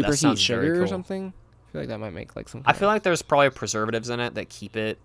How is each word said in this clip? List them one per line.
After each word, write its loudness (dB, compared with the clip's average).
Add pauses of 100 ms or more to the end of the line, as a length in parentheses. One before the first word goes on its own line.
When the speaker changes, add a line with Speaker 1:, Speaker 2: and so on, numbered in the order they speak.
Speaker 1:
that 2
Speaker 2:
superheat 2
Speaker 1:
sounds 4
very 0
Speaker 2:
sugar 4
or 2
Speaker 1:
cool. 2
Speaker 2:
something? -6
I -20
feel -8
like -8
that -8
might -10
make, -12
like, -12
some -12
Speaker 1:
I 4
Speaker 2:
kind 0
Speaker 1:
feel 2
Speaker 2:
of 4
Speaker 1:
like -2
there's 2
probably 4
preservatives -2
in -4
it -4
that -6
keep -14
it, -2